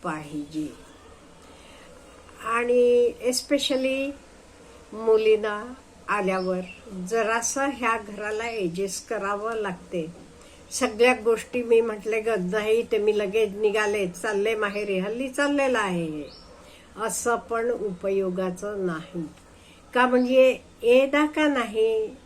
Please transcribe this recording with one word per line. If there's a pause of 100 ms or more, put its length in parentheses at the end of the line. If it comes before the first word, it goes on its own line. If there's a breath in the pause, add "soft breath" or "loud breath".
पाहिजे. (1700 loud breath)
आणि (160)
especially (840)
मुलींना (340)
आल्यावर (500)
जरासं (120)
ह्या (100)
घराला
ॲडजस्ट
करावं
लागते. (680 loud breath)
सगळ्या
गोष्टी
मी
म्हटले
ग
नाही,
ते
मी
लगेच
निघाले,
चालले
माहेरी,
हल्ली
चाललेलं
आहे
हे, (800 loud breath)
असं
पण
उपयोगाचं
नाही. (720 loud breath)
का
म्हणजे (260)
एदा
का
नाही (100)